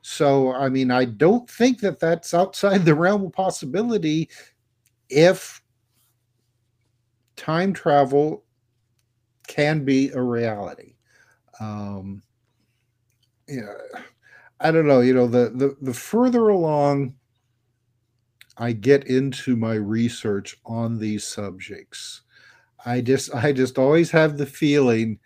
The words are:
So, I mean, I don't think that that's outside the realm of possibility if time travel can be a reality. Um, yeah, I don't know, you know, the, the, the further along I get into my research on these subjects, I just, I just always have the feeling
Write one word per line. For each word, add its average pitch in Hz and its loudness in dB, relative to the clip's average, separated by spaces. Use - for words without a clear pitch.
So, 135 2
I 135 -2
mean, 131 0
I 127 2
don't 156 2
think 247 2
that 190 -4
that's 170 -2
outside 185 2
the 160 6
realm 190 0
of 165 -12
possibility 170 -4
if 175 4
time 175 -4
travel 143 2
can 151 -2
be 135 0
a 135 -6
reality. 113 -6
Um, 101 -12
yeah, 113 -12
I 160 2
don't 160 2
know, 131 6
you 127 4
know, 123 4
the, 120 2
the, 135 -2
the 131 -6
further 233 0
along 147 0
I 120 -4
get 131 2
into 127 -2
my 113 -2
research 107 -4
on 113 -6
these 107 -6
subjects, - -14
I 123 -2
just, 127 -2
I 139 0
just 127 -2
always 156 4
have 156 2
the 143 -4
feeling 127 0